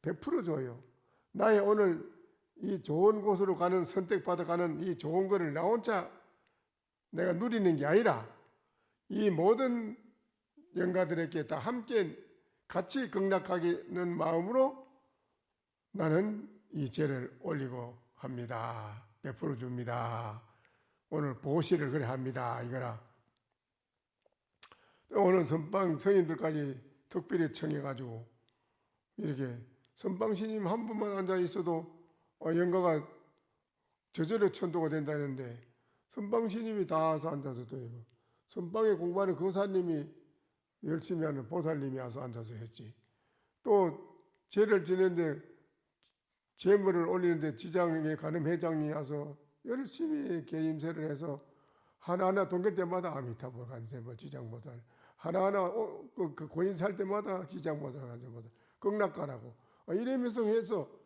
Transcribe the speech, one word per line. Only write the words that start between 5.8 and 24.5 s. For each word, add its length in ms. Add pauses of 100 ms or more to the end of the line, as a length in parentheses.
내가 220
누리는 440
게 80
아니라 420 (840)
이 200
모든 680 (800)
영가들에게 720
다 120
함께 580 (500)
같이 420
극락하기는 1080
마음으로 680 (1040)
나는 580 (220)
이 200
제를 500
올리고 560 (180)
합니다. 920 (140)
베풀어 360
줍니다. 840 (680)
오늘 300
보시를 520
그래 140
합니다. 560
이거라. 400 (2000)